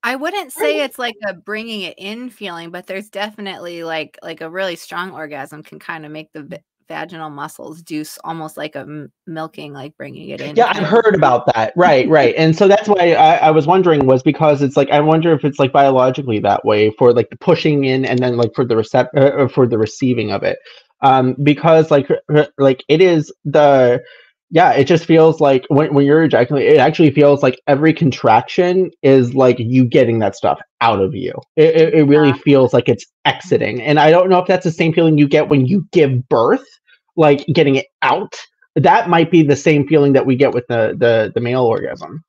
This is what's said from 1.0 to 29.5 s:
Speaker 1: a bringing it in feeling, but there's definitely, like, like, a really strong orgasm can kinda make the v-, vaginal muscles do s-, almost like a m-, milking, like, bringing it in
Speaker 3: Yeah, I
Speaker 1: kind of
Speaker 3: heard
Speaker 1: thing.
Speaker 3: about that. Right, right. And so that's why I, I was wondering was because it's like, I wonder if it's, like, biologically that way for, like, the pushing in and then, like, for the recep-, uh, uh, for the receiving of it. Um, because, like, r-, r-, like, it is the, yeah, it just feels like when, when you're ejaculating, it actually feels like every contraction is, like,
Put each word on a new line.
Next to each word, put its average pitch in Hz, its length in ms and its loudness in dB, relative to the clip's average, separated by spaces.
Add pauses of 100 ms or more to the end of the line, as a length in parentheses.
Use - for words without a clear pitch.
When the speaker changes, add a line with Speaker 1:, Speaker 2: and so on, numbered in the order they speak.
Speaker 1:
a 190 80 -10
bringing 214 480 -12
it 170 160 -14
in 226 320 -16
feeling, 170 400 -16
but 180 160 -16
there's 190 240 -14
definitely, 196 720 -12
like, 160 380 -10
like, 165 180 -16
a 160 100 -14
really 180 260 -8
strong 180 360 -12
orgasm 147 500 -16
can 156 160 -20
kinda 156 300 -16
make 156 240 -18
the 156 100 -18
v-, 139 140 -18 (320)
vaginal 160 420 -14
muscles 156 520 -18
do 151 180 -12
s-, - 240 -16
almost 160 320 -12
like 151 180 -14
a 139 60 -12
m-, 147 320 -18 (140)
milking, 160 480 -14
like, 143 220 -18
bringing 143 340 -18
it - 100 -14
in 147 160 -8
Speaker 3:
Yeah, 233 120 0
I - 40 -6
Speaker 1:
kind 190 140 -6
of 160 40 -6
Speaker 3:
heard 226 140 0
Speaker 1:
thing. 208 120 0
Speaker 3:
about 131 380 0
that. 110 220 -4
Right, 160 320 2
right. 143 280 2
And 160 200 2
so 202 100 2
that's 208 220 2
why 180 240 2
I, 156 240 4
I 156 140 2
was 156 160 2
wondering 170 400 2
was 131 160 2
because 147 400 2
it's 139 140 -2
like, 139 140 0
I 147 100 2
wonder 160 340 2
if 143 100 -4
it's, 139 140 -4
like, 135 140 0
biologically 131 680 2
that 101 240 -2
way 107 340 2
for, 120 140 4
like, 120 180 0
the - 60 -20
pushing 151 480 0
in 131 220 -2
and 123 120 -2
then, 123 200 -2
like, 117 160 -2
for 139 100 -2
the 120 100 -2
recep-, 123 420 -2
uh, 139 280 2
uh, 120 40 -2
for 131 200 0
the 117 100 -2
receiving 110 540 -4
of 98 100 -6
it. - 160 -4 (440)
Um, 131 400 2
because, 156 480 2
like, 139 200 0
r-, - 120 -2 (120)
r-, 147 140 2 (100)
like, 135 300 0
it 156 140 2
is 170 280 2 (140)
the, 135 580 2 (500)
yeah, 165 200 4
it 131 120 2
just 170 200 0
feels 160 360 4
like 139 280 2
when, 147 260 0
when 143 100 4
you're 156 200 2
ejaculating, 127 500 2
it 156 40 6
actually 151 340 2
feels 143 300 2
like 131 260 -2
every 147 240 2
contraction 165 1000 0 (120)
is, 135 300 2
like, 127 280 2